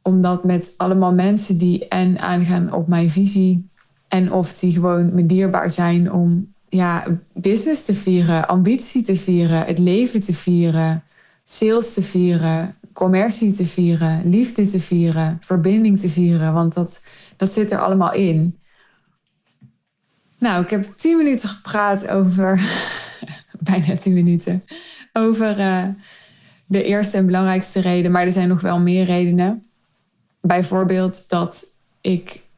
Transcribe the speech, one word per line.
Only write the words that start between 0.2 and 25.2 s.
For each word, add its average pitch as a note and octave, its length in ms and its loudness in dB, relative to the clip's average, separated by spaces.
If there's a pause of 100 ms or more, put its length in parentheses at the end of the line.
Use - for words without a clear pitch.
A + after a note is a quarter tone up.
dat F3+ 220 0
met F3+ 340 0
allemaal F#3 360 2
mensen G3+ 440 2
die F3+ 300 0
en F#3 320 0
aangaan F3+ 540 0
op E3 140 -2
mijn E3+ 220 2
visie F#3 600 2 (380)
en F#3 240 0
of F3+ 280 -2
die F3+ 120 0
gewoon F3 440 0
me F3 100 4
dierbaar F#3 460 0
zijn F3 400 0
om, F3 420 0 (160)
ja, F3 360 -2 (280)
business G3+ 520 -2
te G3 100 0
vieren, F3 520 2
ambitie A3 560 0
te G3 140 0
vieren, E3+ 480 0
het E3 120 -2
leven G3+ 440 2
te F3+ 120 -2
vieren, D#3+ 720 0 (400)
sales A3+ 500 0
te F#3+ 100 -2
vieren, E3 720 0 (180)
commercie G3 600 0
te F#3+ 120 -2
vieren, E3 640 0
liefde G#3+ 380 2
te F#3+ 120 0
vieren, E3 600 0
verbinding G3 580 2
te F#3 100 -2
vieren. D#3+ 440 2
Want E3 200 0
dat, - 280 -6 (360)
dat G3 140 -2
zit G#3 200 0
er G3 80 -2
allemaal F#3 340 0
in. E3+ 460 0 (1800)
Nou, F#3 260 0
ik F3 60 -6
heb G3+ 160 -2 (120)
tien E4 200 2
minuten C4+ 320 0
gepraat G3+ 580 -4
over, F#3+ 540 2 (500)
<laughs> - 600 -10
bijna F3+ 240 0
tien F#3 180 0
minuten, F3 500 0 (500)
over, A3 460 0